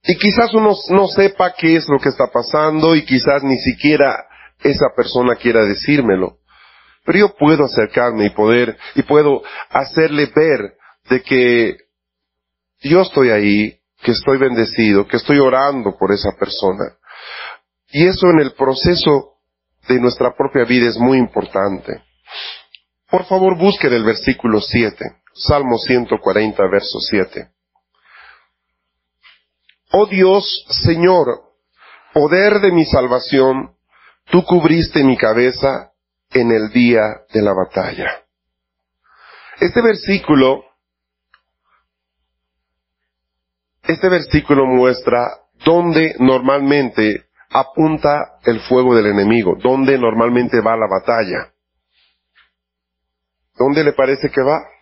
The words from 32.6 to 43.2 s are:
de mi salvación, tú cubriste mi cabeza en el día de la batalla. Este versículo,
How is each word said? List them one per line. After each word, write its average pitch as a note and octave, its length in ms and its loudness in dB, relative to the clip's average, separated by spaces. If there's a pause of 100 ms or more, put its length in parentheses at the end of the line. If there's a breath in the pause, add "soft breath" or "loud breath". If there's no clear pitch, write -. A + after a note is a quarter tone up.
de G3 100 2
mi E3 140 2
salvación, C3 920 0 (560 soft breath)
tú F3+ 120 4
cubriste E3 600 0
mi C3 140 2
cabeza B2+ 760 -2 (400)
en A#2 200 2
el A2 180 0
día A#2+ 340 2 (300)
de A2 80 0
la G2+ 120 0
batalla. - 720 -6 (1400 loud breath)
Este G3+ 220 0
versículo, D3+ 840 0 (3250)